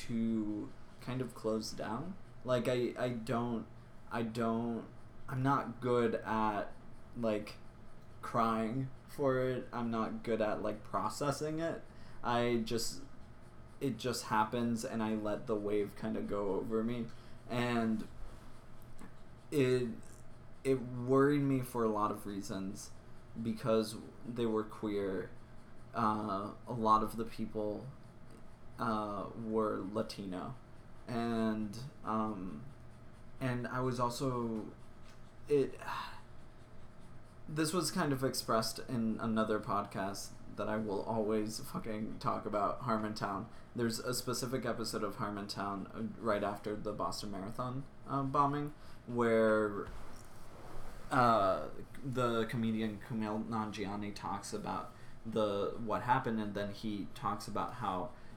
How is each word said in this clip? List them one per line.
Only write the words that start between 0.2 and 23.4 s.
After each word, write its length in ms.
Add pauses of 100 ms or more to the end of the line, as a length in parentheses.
kind 160
of 140
close 360
down. 420 (300)
Like, 240
I, 300
I 120
don't, 560 (460)
I 120
don't, 600 (440)
I'm 160
not 380
good 440
at, 460 (480)
like, 360 (640)
crying 680 (200)
for 340
it. 320
I'm 180
not 320
good 180
at, 220
like, 200
processing 760
it. 220 (420)
I 400
just, 380 (800)
it 160
just 280
happens, 600
and 180
I 120
let 320
the 80
wave 440
kinda 220
go 340
over 280
me. 220 (420)
And 600 (1400)
it, 360 (760)
it 160 (260)
worried 380
me 180
for 220
a 60
lot 220
of 140
reasons, 640 (540)